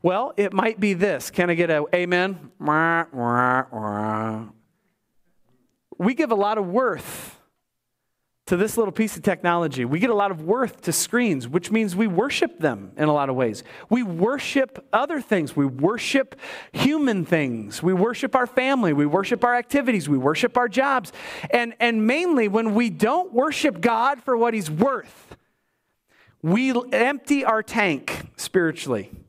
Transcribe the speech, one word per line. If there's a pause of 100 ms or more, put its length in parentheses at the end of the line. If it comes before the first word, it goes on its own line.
Well,
it
might
be
this.
Can
I
get
a (100)
amen? (100)
Wah,
wah,
wah. (1500)
We
give
a
lot
of
worth (1120)
to
this
little
piece
of
technology.
We
get
a
lot
of
worth
to
screens,
which
means
we
worship
them
in
a
lot
of
ways. (260)
We
worship
other
things.
We
worship (360)
human
things.
We
worship
our
family.
We
worship
our
activities.
We
worship
our
jobs. (380)
And,
and
mainly
when
we
don't
worship
God
for
what
he's
worth, (1040)
we
l-,
empty
our
tank
spiritually. (180)